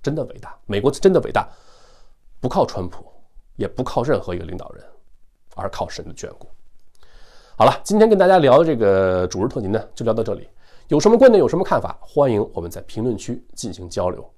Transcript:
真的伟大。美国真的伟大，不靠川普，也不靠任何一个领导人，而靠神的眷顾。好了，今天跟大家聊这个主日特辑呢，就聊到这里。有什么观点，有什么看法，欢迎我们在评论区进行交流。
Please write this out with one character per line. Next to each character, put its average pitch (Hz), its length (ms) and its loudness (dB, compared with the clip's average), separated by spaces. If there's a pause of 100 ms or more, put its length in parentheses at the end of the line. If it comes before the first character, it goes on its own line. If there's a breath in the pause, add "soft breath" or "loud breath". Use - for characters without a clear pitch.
真 143 100 -4
的 151 120 -6
伟 - 140 -18
大。 - 140 -16 (120)
美 101 160 -4
国 131 100 2
真 190 220 2
的 165 80 4
伟 113 100 -8
大， 104 160 0 (920 soft breath)
不 127 100 -4
靠 170 160 2
川 92 240 -8
普， - 160 -14 (500)
也 101 120 -6
不 - 160 -8
靠 131 180 -4
任 117 180 0
何 90 140 -8
一 87 60 -6
个 87 60 -10
领 87 120 -10
导 - 120 -14
人， - 140 -20 (720)
而 98 140 -8
靠 - 180 -8
神 - 200 -12
的 82 60 -14
眷 - 140 -14 (120)
顾。 - 80 -18 (1080 soft breath)
好 110 100 4
了， 135 180 2
今 208 160 0
天 220 100 6
跟 214 80 4
大 180 80 4
家 185 140 6
聊 131 240 6
这 156 120 0
个 95 520 2
主 92 180 -4
日 - 20 -4
特 131 140 -6
辑 98 60 -6
呢， 107 120 -2 (140)
就 - 100 -12
聊 113 100 0
到 113 100 -2
这 107 100 -4
里。 - 140 -12 (400 soft breath)
有 143 120 2
什 202 80 2
么 220 100 6
观 254 140 8
点， 208 80 6
有 139 80 4
什 - 80 0
么 185 80 0
看 170 160 0
法， - 220 -8
欢 143 300 2
迎 107 220 0
我 - 60 -8
们 85 100 -10
在 - 120 -14
评 - 220 -8
论 120 120 -2
区 - 380 -12
进 - 180 -10
行 90 160 -14
交 90 220 -4
流。 - 180 -10 (100)